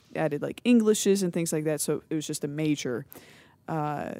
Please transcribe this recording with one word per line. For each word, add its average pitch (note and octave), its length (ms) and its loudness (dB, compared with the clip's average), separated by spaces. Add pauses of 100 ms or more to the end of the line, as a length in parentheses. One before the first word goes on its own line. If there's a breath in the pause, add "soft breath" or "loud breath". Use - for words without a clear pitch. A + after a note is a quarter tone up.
(160)
added, D3 280 -2
like, - 220 -6
Englishes G#3+ 580 4
and F3 100 0
things E3 180 0
like D#3 120 0
that. D3+ 180 0
So - 300 -2
it - 40 -6
was D3+ 120 -4
just D3+ 160 -6
a D#3 40 -2
major. C#3+ 600 -2 (600 soft breath)
Uh, D3+ 520 -4